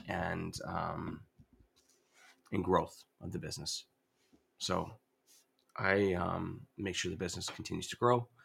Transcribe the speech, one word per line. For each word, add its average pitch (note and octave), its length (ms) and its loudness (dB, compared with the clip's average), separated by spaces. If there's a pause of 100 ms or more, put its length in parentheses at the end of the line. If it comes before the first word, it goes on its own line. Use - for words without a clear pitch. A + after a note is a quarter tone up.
and, E2+ 460 -2 (120)
um, E2+ 560 -4 (1300)
and G2+ 120 0
growth E2+ 420 2 (180)
of F2+ 80 -6
the F2+ 80 -4
business. - 460 -6 (720)
So F2 340 -2 (840)
I, G2 360 6
um, F2 480 0 (160)
make G2 180 -2
sure F2+ 160 -2
the E2 60 -6
business F2 320 -4
continues - 400 -6
to - 60 -8
grow, A#2+ 320 6 (180)